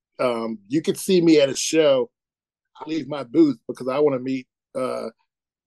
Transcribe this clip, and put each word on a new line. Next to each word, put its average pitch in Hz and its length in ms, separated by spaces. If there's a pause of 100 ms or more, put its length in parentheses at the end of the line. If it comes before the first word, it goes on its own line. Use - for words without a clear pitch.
(200)
um, 117 400 (100)
you 147 120
could 165 160
see 185 240
me 160 200
at 139 80
a 127 60
show. 143 540 (640)
I - 140
leave 156 180
my 143 160
booth 139 340 (100)
because 123 220
I 135 100
wanna 143 200
meet, 131 280 (260)
uh, 123 360 (580)